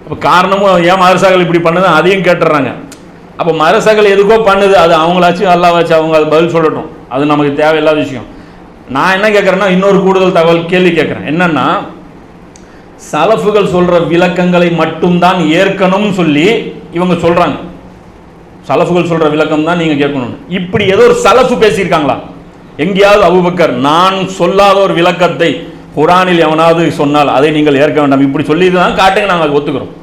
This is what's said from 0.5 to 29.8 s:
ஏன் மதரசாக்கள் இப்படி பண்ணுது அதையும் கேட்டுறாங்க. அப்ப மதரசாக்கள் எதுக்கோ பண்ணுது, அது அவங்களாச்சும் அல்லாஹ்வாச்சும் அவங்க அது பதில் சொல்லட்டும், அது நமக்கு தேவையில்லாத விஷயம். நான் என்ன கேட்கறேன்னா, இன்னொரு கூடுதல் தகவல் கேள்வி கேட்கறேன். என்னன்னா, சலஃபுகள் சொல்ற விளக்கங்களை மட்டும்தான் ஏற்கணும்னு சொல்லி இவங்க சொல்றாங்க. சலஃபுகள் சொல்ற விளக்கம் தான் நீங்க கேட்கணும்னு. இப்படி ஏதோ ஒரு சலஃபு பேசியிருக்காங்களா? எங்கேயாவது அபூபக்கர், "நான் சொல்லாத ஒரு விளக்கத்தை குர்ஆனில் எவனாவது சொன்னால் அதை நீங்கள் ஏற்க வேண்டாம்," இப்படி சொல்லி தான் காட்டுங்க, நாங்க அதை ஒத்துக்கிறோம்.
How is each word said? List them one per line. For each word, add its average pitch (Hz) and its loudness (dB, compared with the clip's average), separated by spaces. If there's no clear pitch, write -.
ஏன் 185 2
மதரசாக்கள் 180 2
இப்படி 170 2
பண்ணுது 170 0
அதையும் 180 2
கேட்டுறாங்க. 160 0
அப்ப 139 -2
மதரசாக்கள் 202 2
எதுக்கோ 220 4
பண்ணுது, 196 2
அது 170 4
அவங்களாச்சும் 175 0
அல்லாஹ்வாச்சும் 175 2
அவங்க 160 0
அது 156 2
பதில் 156 0
சொல்லட்டும், 147 -2
அது 139 -4
நமக்கு 147 0
தேவையில்லாத 156 0
விஷயம். 135 -6
நான் 180 0
என்ன 214 2
கேட்கறேன்னா, 190 0
இன்னொரு 185 2
கூடுதல் 185 2
தகவல் 165 0
கேள்வி 180 0
கேட்கறேன். 117 -6
என்னன்னா, 156 -2
சலஃபுகள் 185 0
சொல்ற 175 0
விளக்கங்களை 175 0
மட்டும்தான் 175 0
ஏற்கணும்னு 190 0
சொல்லி 170 0
இவங்க 170 -2
சொல்றாங்க. 170 0
சலஃபுகள் 170 0
சொல்ற 160 -2
விளக்கம் 151 -2
தான் 170 -2
நீங்க 151 -2
கேட்கணும்னு. 131 -6
இப்படி 202 -4
ஏதோ 196 2
ஒரு - 4
சலஃபு 233 2
பேசியிருக்காங்களா? 175 0
எங்கேயாவது 196 2
அபூபக்கர், 175 0
"நான் 170 0
சொல்லாத 190 0
ஒரு 185 0
விளக்கத்தை 170 0
குர்ஆனில் 175 2
எவனாவது 165 2
சொன்னால் 143 0
அதை 135 2
நீங்கள் 151 0
ஏற்க 147 0
வேண்டாம்," 139 0
இப்படி 139 -2
சொல்லி 175 0
தான் 185 0
காட்டுங்க, 190 0
நாங்க 175 -2
அதை 143 -2
ஒத்துக்கிறோம். 143 -6